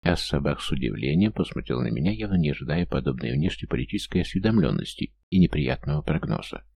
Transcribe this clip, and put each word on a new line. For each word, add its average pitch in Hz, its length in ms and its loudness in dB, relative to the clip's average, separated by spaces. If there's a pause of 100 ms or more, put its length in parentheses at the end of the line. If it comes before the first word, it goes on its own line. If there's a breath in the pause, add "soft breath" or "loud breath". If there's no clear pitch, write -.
Ас-Сабах 73 600 0
с - 80 -4
удивлением 67 640 2
посмотрел - 480 -2
на 60 80 0
меня, 65 240 0
явно 107 240 -2
не 78 140 4
ожидая 76 360 -2
подобной 65 460 -2
внешнеполитической 76 880 -2
осведомлённости 95 920 0 (160)
и 92 80 4
неприятного 73 640 2
прогноза. - 640 -4 (120)